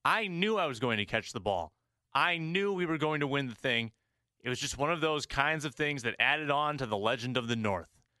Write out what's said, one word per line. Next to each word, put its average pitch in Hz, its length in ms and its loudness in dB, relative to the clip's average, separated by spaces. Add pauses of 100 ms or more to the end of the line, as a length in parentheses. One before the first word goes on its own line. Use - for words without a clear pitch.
I 202 220 2
knew 190 300 0
I 175 100 2
was 123 120 -4
going 117 200 2
to 104 60 0
catch - 280 -2
the 117 80 -6
ball. 90 320 -2 (400)
I 170 240 2
knew 175 340 -2
we 180 140 -2
were 160 120 0
going 151 220 0
to 147 80 0
win 139 200 0
the 113 80 -8
thing. 117 360 0 (500)
It 120 60 -8
was 123 120 -2
just 139 180 -4
one 143 140 0
of 170 100 0
those 151 240 0
kinds 147 400 0
of 139 100 -6
things 147 280 -2
that 117 140 0
added 143 320 2
on 147 280 2
to 135 80 -2
the 107 120 0
legend 117 380 0
of 117 140 0
the 117 80 0
North." 101 320 0 (300)